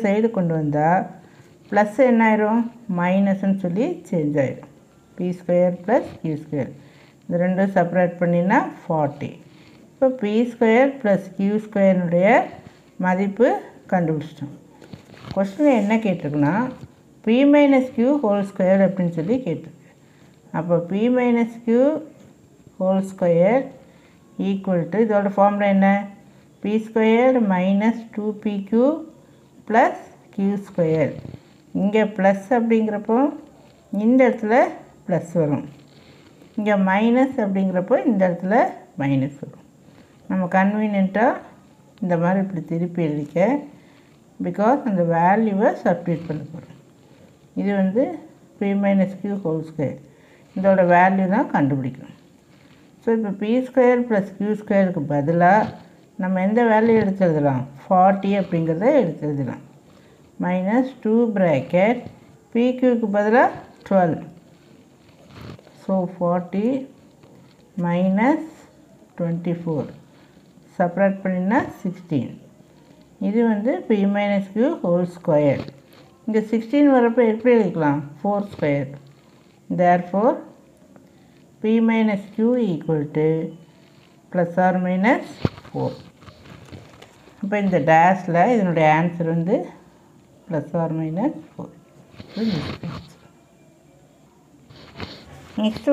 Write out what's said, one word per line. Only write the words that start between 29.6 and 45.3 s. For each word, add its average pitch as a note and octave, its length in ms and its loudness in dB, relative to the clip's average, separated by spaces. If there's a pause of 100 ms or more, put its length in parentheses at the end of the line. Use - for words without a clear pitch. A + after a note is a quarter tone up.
ப்ளஸ் A#3+ 320 2 (360)
கியூ G3 180 0 (140)
ஸ்கொயர். D#3+ 440 0 (720)
இங்கே G#3 220 2 (120)
ப்ளஸ் G3 320 0 (100)
அப்படிங்கிறப்போ A3 600 0 (880)
இந்த B3+ 220 4
இடத்துல A3+ 340 2 (440)
ப்ளஸ் F3 360 -4
வரும், D3 240 -2 (920)
இங்கே G#3 180 0 (140)
மைனஸ் A#3 540 2
அப்படிங்கிறப்போ F#3+ 540 0 (100)
இந்த G3 220 2
இடத்துல F#3+ 340 0 (400)
மைனஸ் C#3 400 -2
வரும். - 240 -20 (640)
நம்ம F#3 260 -2
கன்வீனியன்ட்டாக G#3 800 0 (640)
இந்த F3 220 0
மாதிரி F#3+ 220 0
இப்படி F3 260 -8
திருப்பி E3+ 380 -2
எழுதிக்க, D3 280 -6 (1080)
because G#3+ 320 0 (100)
அந்த F3+ 120 0 (140)
வேல்யூவை G3+ 540 2 (160)